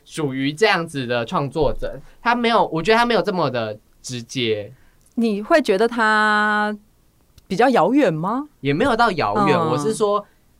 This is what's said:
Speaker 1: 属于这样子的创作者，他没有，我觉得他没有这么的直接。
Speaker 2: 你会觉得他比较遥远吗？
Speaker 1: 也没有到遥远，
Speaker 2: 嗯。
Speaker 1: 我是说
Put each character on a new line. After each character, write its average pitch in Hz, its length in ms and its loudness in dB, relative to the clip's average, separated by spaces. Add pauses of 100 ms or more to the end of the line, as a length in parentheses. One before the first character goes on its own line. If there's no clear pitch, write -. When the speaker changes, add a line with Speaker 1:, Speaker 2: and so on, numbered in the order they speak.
Speaker 1:
属 143 300 -6
于 135 180 -2
这 185 140 0
样 180 200 0
子 135 200 -8
的 120 180 -2
创 147 240 -2
作 131 240 0
者， 123 260 -8 (240)
他 240 120 2
没 240 160 0
有， 202 160 4
我 160 160 -4
觉 190 100 2
得 220 60 4
他 240 80 2
没 240 80 2
有 196 80 2
这 196 100 -2
么 165 180 -2
的 110 280 -4 (240)
直 123 200 -10
接。 110 480 -4 (440)
Speaker 2:
你 220 260 -2
会 302 220 2
觉 196 160 2
得 226 100 2
他 214 880 0 (680)
比 - 100 -6
较 240 140 4
遥 208 240 2
远 262 180 4
吗？ 202 340 -4 (140)
Speaker 1:
也 139 120 -2
没 175 120 0
有 269 100 2
到 233 180 2
遥 107 340 0
远， - 120 4
Speaker 2:
嗯。 160 120 0
Speaker 1:
我 156 80 0
是 147 160 -2
说 208 300 0 (360)